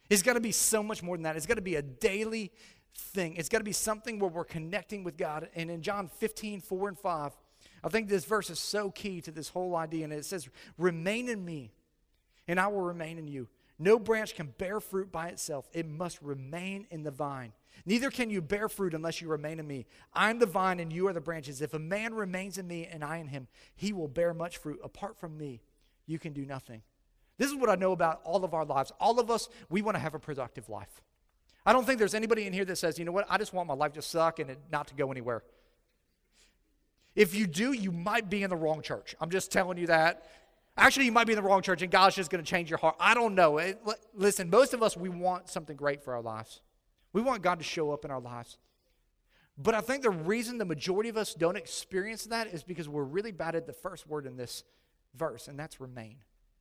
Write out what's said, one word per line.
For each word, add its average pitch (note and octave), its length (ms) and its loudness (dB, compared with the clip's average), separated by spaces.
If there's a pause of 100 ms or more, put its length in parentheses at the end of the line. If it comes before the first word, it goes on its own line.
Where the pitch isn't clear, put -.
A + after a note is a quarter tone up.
It's G#3 140 6
gotta A#3+ 180 4
be A3+ 120 -2
so G#3+ 320 2
much G#3+ 180 -6
more F3 140 -4
than D#3+ 80 -6
that. D#3 120 -2
It's D#3 100 -6
gotta A3+ 140 0
be F3+ 160 -2
a D3 60 0
daily G#3+ 720 -2 (420)
thing. E3+ 400 -4
It's E3+ 140 -4
gotta A3 160 2
be G#3 80 -4
something G#3+ 480 -4
where G3 100 2
we're E3 140 -6
connecting F3+ 580 -6
with F3 140 -8
God. D#3 380 -4
And E3 140 -6
in E3+ 140 -8
John G3+ 260 -4
fifteen, G#3 520 -6
four F#3+ 260 -4
and G3 120 -6
five, D#3 340 -2 (500)
I E3 60 -4
think G#3 200 0
this G3 160 2
verse G3+ 260 0
is E3 100 -6
so G3+ 320 -2
key F#3 300 -6
to D#3+ 100 -12
this D#3 160 -10
whole F3+ 260 -4
idea. D#3+ 300 -2
And D3+ 80 -6
it D3+ 120 -6
says, F#3 240 -8 (300)
"Remain F3+ 500 0
in G#3 160 -4
me, D3+ 280 -10 (720)
and F3 140 2
I G3 80 4
will G3+ 140 -2
remain E3+ 360 -6
in D#3 80 -10
you. C#3 220 -8 (300)
No G3+ 200 8
branch A3 360 0
can D3 240 -8
bear G3 220 -2
fruit F#3+ 300 -4
by E3+ 180 -4
itself. D3 440 -6
It E3 160 -4
must D#3+ 320 -6
remain E3 720 -8
in D#3+ 120 -8
the D3+ 80 -4
vine. C3+ 420 -6 (320)
Neither A#3 260 2
can A#3 200 -2
you G3+ 100 0
bear G3+ 280 -2
fruit F#3+ 260 -2
unless D#3+ 260 -4
you E3+ 60 -10
remain D#3 320 -4
in D#3 80 -10
me. C#3 200 -8 (260)
I'm G#3+ 260 2
the A#3+ 80 6
vine F#3 320 0
and E3 140 -6
you F3+ 160 2
are G3 40 2
the E3+ 80 -4
branches. D3 420 -8
If D3+ 120 -4
a D#3 60 -4
man G#3 340 -4
remains F#3+ 440 -6
in F#3 100 -8
me E3 180 -8
and E3 160 -10
I D3+ 140 -4
in E3 100 -8
him, C3+ 220 -10 (260)
he G#3 180 -2
will E3+ 140 -4
bear E3+ 280 0
much E3 240 -8
fruit. D3 260 -8
Apart G3 320 -12
from D#3+ 200 -12
me, C#3 260 -10 (440)
you D#3+ 120 -6
can D#3 140 -10
do C#3 120 -6
nothing." C3 380 -12 (560)
This C4+ 100 4
is C#4+ 80 -4
what B3 140 4
I G3 40 6
know F#3 160 2
about E3 320 2
all F#3 220 2
of E3+ 100 -2
our D#3+ 100 0
lives. C3+ 360 0
All A#3 180 6
of A#3 120 2
us, A3+ 180 0 (200)
we F#3+ 140 0
wanna G3+ 160 0
have D3+ 160 -4
a D#3 60 -10
productive C3 480 -10
life. G2+ 340 -14 (640)
I G#3 60 10
don't B3+ 120 8
think C4 140 4
there's G3+ 160 4
anybody A3 320 2
in F#3+ 60 -4
here F#3+ 140 0
that F3+ 100 -4
says, D#3+ 240 0
"You E3+ 40 -4
know E3+ 60 -2
what, G3 180 0
I F3+ 80 4
just G#3 160 -2
want F3+ 140 -2
my D3 80 -2
life D3 200 0
to D3+ 80 -10
suck D#3+ 360 2
and C#3+ 120 -6
it C3 100 -12 (100)
not D3 180 -2
to C3 60 -18
go C3+ 160 -2
anywhere." A#2+ 320 -4 (1700)
If F#3 180 6
you G#3 140 2
do, G3+ 240 2
you G3+ 180 0
might G3 400 0
be G3+ 140 0
in F#3+ 60 -2
the F3+ 60 0
wrong D#3 240 0
church. - 380 -8
I'm E3 120 -4
just F#3 200 -2
telling F#3 280 0
you E3+ 100 0
that. E3 360 6 (520)
Actually, C4 300 8
you A#3 60 2
might A3+ 140 6
be A3+ 60 4
in A3 40 6
the G#3 60 0
wrong F#3+ 180 6
church F3 220 0
and F3+ 80 -4
God's F#3+ 260 8
just F#3+ 140 -2
gonna F3 120 -2
change E3 280 0
your D#3+ 80 0
heart. D#3+ 220 4
I F#3+ 120 8
don't A#3 220 4
know. D#3+ 240 8
It, F#3+ 260 -2
li-, G#3+ 100 0 (200)
listen, G3 340 2
most B3+ 240 8
of A#3+ 100 2
us, G#3+ 140 4
we F3+ 120 -6
want F3+ 400 -2
something D#3 280 -8
great C#3+ 260 0
for B2+ 120 -6
our A#2+ 80 -4
lives. A2 380 -8 (520)
We G3 80 2
want A#3+ 220 0
God F3 160 2
to D3+ 60 -8
show D3+ 280 0
up D3 140 -6
in C#3+ 40 -10
our C3 100 -4
lives. A#2+ 360 -12 (1040)
But F#3 160 2
I G#3+ 80 0
think C4 200 -2
the A#3+ 80 4
reason G#3+ 460 -2
the A3 80 -2
majority F#3 460 -2
of A3 80 -4
us G#3 160 -4
don't E3 220 2
experience G3+ 680 -6
that A3+ 220 -2
is F3 160 -10
because E3 260 -8
we're D3 140 -2
really F#3+ 300 -4
bad E3 220 -4
at E3 120 -2
the C3+ 80 -12
first F#3 320 -10
word D3+ 180 -6
in B2+ 120 -12
this B2 280 -10 (500)
verse, B2 320 -6
and C#3+ 120 -12
that's D#3 200 -12
remain. B2+ 460 -14 (360)